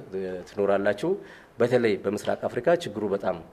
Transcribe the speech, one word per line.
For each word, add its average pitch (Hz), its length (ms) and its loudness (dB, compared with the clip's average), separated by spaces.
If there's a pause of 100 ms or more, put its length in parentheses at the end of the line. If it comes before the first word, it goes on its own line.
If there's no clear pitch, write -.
እ፣ 95 120 -6 (260)
ትኖራላችሁ። 101 640 0 (440)
በተለይ 117 420 4
በምስራቅ 101 460 -2
አፍሪካ - 340 -2
ችግሩ 107 320 -4
በጣም 95 280 0 (160)